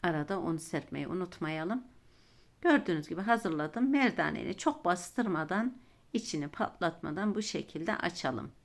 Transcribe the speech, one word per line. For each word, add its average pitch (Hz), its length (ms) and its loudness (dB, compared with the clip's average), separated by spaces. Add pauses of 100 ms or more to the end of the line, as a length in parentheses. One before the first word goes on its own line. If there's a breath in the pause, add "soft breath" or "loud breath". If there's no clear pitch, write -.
Arada 170 360 0
un 165 180 0
serpmeyi 143 500 -6
unutmayalım. 175 760 -4 (760 soft breath)
Gördüğünüz 185 480 4
gibi 165 120 -4
hazırladım. 202 680 2
Merdaneyle 208 680 2
çok - 280 0
bastırmadan, 220 920 0 (360 loud breath)
içini 151 340 -2
patlatmadan 175 880 -2
bu 214 60 0
şekilde - 540 -4
açalım. - 560 -4 (140)